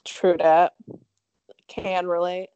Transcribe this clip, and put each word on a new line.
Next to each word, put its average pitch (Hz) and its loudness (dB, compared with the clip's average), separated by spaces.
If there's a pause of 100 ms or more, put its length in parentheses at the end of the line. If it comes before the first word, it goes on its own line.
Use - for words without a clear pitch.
True - 0
that. 165 4 (920)
Can 185 -6
relate. 180 -4